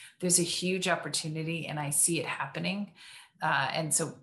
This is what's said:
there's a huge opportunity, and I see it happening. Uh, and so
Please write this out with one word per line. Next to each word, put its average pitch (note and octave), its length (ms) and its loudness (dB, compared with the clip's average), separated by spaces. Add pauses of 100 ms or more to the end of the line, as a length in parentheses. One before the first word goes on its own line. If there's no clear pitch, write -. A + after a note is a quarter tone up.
(180)
there's F3 220 4
a - 20 4
huge F3+ 460 0
opportunity, D#3+ 800 -2
and D3 100 -4
I D3 120 -2
see E3 280 4
it - 80 -2
happening. F3+ 680 -4 (480)
Uh, C#3+ 320 2
and D#3 220 0
so D3+ 280 0